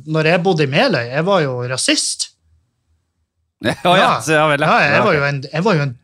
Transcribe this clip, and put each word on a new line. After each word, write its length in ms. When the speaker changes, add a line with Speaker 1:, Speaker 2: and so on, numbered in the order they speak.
Speaker 1:
når 200
jeg 180
bodde 200
i 40
Meløy, 420
jeg 160
var 160
jo 260
rasist. 640
Speaker 2:
<laughs> 40
Ja, 80
ja, 140
Speaker 1:
Ja. 240
Speaker 2:
så 140
ja 120
vel, 140
ja. 60
Speaker 1:
Ja, 180
jeg 80
Speaker 2:
Ja, 100
Speaker 1:
var 120
Speaker 2:
ok. 20
Speaker 1:
jo 60
en, 180
jeg 220
var 100
jo 80
en 220